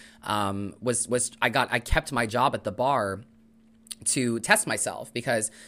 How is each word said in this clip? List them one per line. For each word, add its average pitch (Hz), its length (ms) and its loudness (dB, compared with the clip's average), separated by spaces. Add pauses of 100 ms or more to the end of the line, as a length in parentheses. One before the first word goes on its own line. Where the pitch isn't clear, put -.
(240)
um, 101 580 -2
was, 120 280 0
was, 123 220 0 (100)
I 123 80 4
got, 123 200 2
I 123 100 0
kept 156 340 -2
my 120 120 2
job 120 300 2
at 104 80 -6
the 107 80 -2
bar 107 500 0 (840)
to 120 340 0
test - 280 4
myself 107 460 -4
because, 117 380 0 (160)